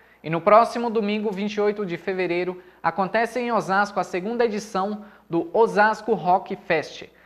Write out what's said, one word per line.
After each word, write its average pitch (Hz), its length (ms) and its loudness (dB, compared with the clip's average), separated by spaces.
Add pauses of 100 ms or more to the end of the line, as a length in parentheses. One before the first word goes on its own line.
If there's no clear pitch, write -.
(220)
E 151 60 -10
no 165 140 0
próximo 226 480 4
domingo, 214 420 -2
vinte 202 220 -4
e 208 60 -2
oito 208 260 0
de 170 100 -4
fevereiro, 180 680 -2 (200)
acontece 208 580 0
em 240 100 -4
Osasco 202 480 0
a 180 60 -2
segunda 208 400 -2
edição 208 600 -4 (220)
do 165 260 -2
Osasco 214 580 2
Rock 180 420 0 (120)
Fest, - 380 -2 (220)